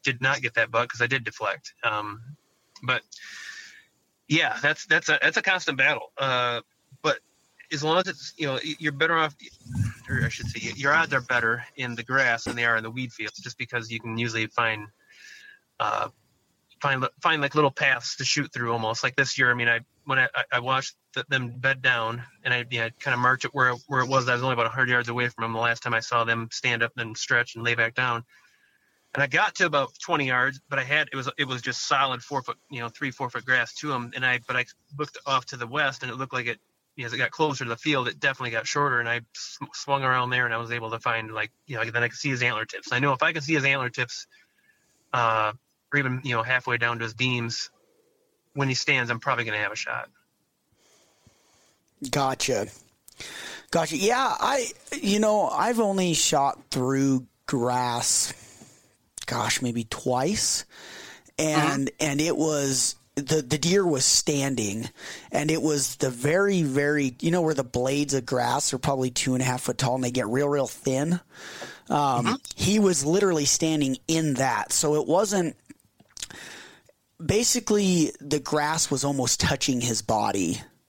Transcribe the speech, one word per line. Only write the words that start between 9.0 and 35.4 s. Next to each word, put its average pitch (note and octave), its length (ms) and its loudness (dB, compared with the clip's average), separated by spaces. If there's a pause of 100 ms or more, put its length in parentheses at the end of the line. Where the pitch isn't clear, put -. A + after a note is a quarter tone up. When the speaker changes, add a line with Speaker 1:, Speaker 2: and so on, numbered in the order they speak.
Speaker 1:
off, D#3 200 2 (720)
or C3 160 0
I C3+ 40 -2
should - 180 -6
say, A#2 160 -6
y-, A2+ 120 -6
your C#3 180 2
odds D#3+ 200 2
are B2+ 80 2
better A#2+ 420 0 (120)
in B2 180 -6
the A#2 100 -8
grass B2+ 420 2
than B2 100 -6
they A#2+ 100 0
are A#2 120 4
in A2 60 0
the A2+ 80 -6
weed B2+ 220 -6
fields, G#2+ 260 -8
just - 200 -14
because A#2 320 -6
you A2+ 80 -6
can A2+ 180 -6
usually A2+ 300 -2
find, A2 400 -2 (920)
uh, G#2+ 300 -2 (720)
find, C3+ 240 0 (160)
find, D#3+ 200 2
like, C#3+ 140 0
little D3 160 6
paths C3+ 460 0
to C3 80 -4
shoot - 260 0
through A#2+ 200 -2
almost. A2+ 320 0
Like C3 120 -2
this C#3 220 0
year, B2+ 140 6
I - 20 4
mean, A#2+ 140 0
I, A#2 140 2 (240)
when C3+ 120 0
I, B2+ 160 4
I, B2+ 100 0 (100)
I B2 80 2
watched C3 340 -2 (180)
th-, C#3+ 140 -6
them B2+ 220 -2
bed B2+ 320 -2
down, A#2+ 420 0 (200)
and B2+ 100 0
I, A#2+ 160 -2
you B2 100 -4
know, A2+ 100 -2 (100)
kinda B2+ 180 0
marked B2+ 280 2
it - 80 -6
where, B2+ 200 4 (140)
where C3 140 2
it B2+ 80 0
was. C3 180 4
I B2+ 60 4
was A#2+ 100 0
only C3 100 2
about A#2 120 2
a A2+ 40 0
hundred B2 200 0
yards A#2+ 200 2
away A#2+ 180 0
from A#2 160 -4
them A2+ 100 -2
the A2+ 60 -2
last A#2 240 0
time A#2+ 100 -2
I A2+ 60 2
saw A#2 240 2
them A2+ 280 0
stand A#2+ 300 0
up A#2 160 0
and A2+ 180 -8
stretch A#2+ 400 -2
and A2+ 80 -8
lay A#2 120 2
back A#2 200 0
down. A#2+ 280 0 (880)
And C3 80 -2
I C#3+ 60 2
got F3 280 0
to F#3 100 2
about D3 340 2
twenty D3+ 280 0
yards, C3 420 2
but C3+ 100 -2
I B2+ 40 -2
had, D3 280 0
it C3+ 60 -4
was, C3 200 -4
it D3 60 0
was B2+ 180 -4
just - 240 -4
solid C3 380 0
four C#3 180 -4
foot, - 160 -8 (120)
you B2+ 100 -10
know, A#2 80 -6
three, C3 240 -6
four B2+ 180 -6
foot A#2+ 140 -8
grass B2+ 320 0
to D3+ 180 -4
'em. A#2+ 220 -4
And B2+ 100 -4
I, B2 220 2
but B2 80 -4
I B2 100 0 (320)
looked D3 280 -8
off C3+ 220 0